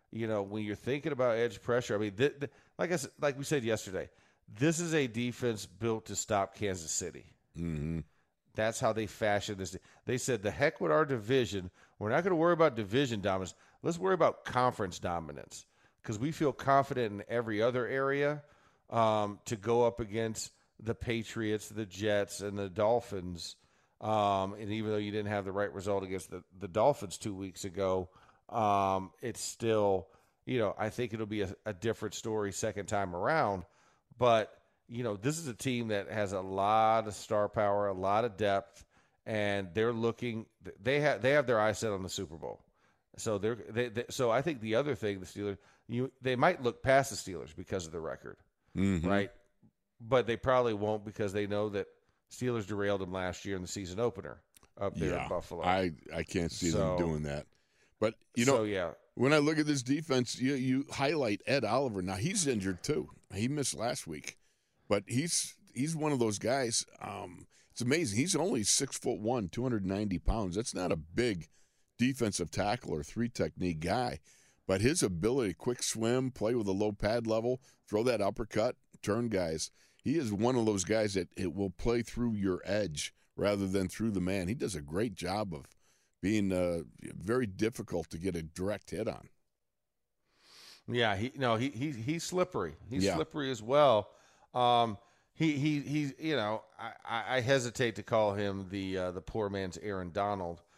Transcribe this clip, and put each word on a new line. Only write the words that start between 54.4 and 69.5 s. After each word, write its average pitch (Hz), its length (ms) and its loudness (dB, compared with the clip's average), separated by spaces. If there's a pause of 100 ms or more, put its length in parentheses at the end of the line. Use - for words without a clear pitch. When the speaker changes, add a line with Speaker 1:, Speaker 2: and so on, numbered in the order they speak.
Speaker 1:
up 98 160 -2
there 92 140 0
in 87 60 0
Speaker 2:
Yeah, 67 120 -4
Speaker 1:
Buffalo. 85 360 -4
Speaker 2:
I, 92 280 2 (240)
I 85 80 -2
can't 85 280 0
see - 180 -2
them 80 100 2
Speaker 1:
So 80 180 2
Speaker 2:
doing 82 260 0
that. 73 220 -4 (540)
But, 113 160 2 (200)
you 120 100 4
know, 131 120 6
Speaker 1:
so, 110 60 4
yeah. 95 280 -2 (240)
Speaker 2:
when 131 180 4
I 156 40 8
look 151 220 4
at 151 80 2
this 143 160 0
defense, 131 580 0
you, 131 140 2
you 131 360 0
highlight 139 540 0
Ed 127 180 2
Oliver. 110 380 0
Now, 92 140 -2
he's 165 320 0
injured 98 360 0
too. - 260 -2 (240)
He 104 140 -2
missed 139 280 -2
last 107 320 -4
week. 78 300 -10 (520)
But 101 180 4
he's, 143 480 -2 (200)
he's 151 200 -2
one 151 160 0
of 135 80 2
those 107 200 2
guys, 120 460 0 (160)
um, 95 440 -12 (260)
it's - 100 -8
amazing. 127 380 0
He's 175 160 2
only 151 280 0
six-foot-one, 113 840 0
two 117 140 -4